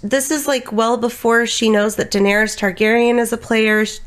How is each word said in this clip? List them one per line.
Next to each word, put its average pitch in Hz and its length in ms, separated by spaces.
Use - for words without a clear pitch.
this 262 280
is, 294 160
like, 262 240
well 226 260
before 233 480
she 226 240
knows 208 280
that - 160
Daenerys 208 440
Targaryen 226 640
is 233 140
a 226 40
player. 220 480
Sh-, - 220